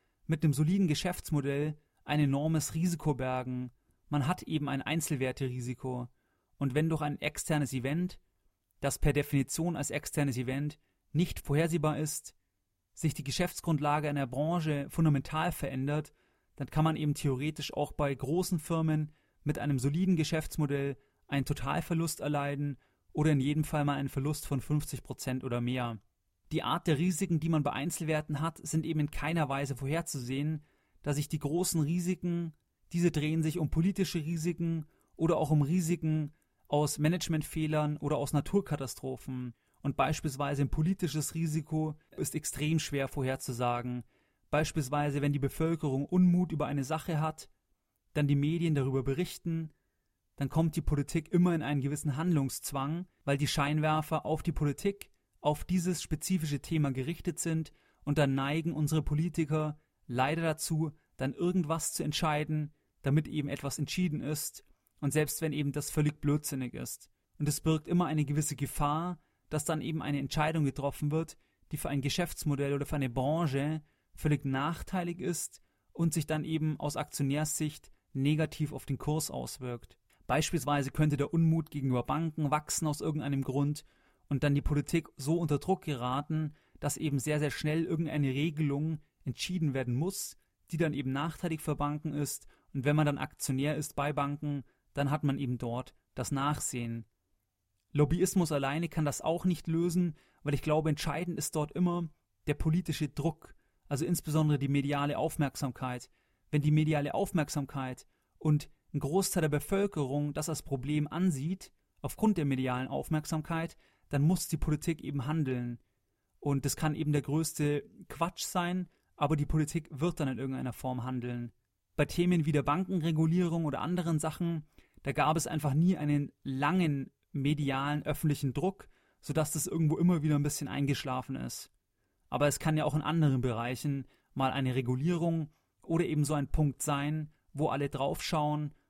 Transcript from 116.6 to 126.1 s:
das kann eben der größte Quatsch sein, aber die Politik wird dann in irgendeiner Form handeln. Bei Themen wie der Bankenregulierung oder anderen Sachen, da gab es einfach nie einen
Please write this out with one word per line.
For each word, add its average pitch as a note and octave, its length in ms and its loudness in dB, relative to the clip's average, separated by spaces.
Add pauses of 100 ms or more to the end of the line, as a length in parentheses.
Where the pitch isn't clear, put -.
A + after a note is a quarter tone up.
das C#3+ 100 -2
kann D3+ 200 0
eben D3+ 160 0
der D3 100 2
größte D3 640 0 (240)
Quatsch - 360 -4
sein, F3+ 440 -2 (280)
aber D3 200 2
die D3 100 0
Politik D#3 460 0
wird D#3 280 -2
dann C#3+ 80 0
in C3 120 -2
irgendeiner C3 340 -4
Form B2+ 300 -6
handeln. A#2+ 480 -4 (440)
Bei D3 100 2
Themen F3 400 4
wie D#3+ 60 2
der C#3+ 120 4
Bankenregulierung E3+ 1000 2
oder C#3+ 160 -2
anderen E3+ 380 0
Sachen, D#3+ 460 -2 (380)
da C#3+ 80 -2
gab D3+ 260 2
es D3+ 100 0
einfach D3 260 0
nie F3 240 4
einen D3 340 0 (120)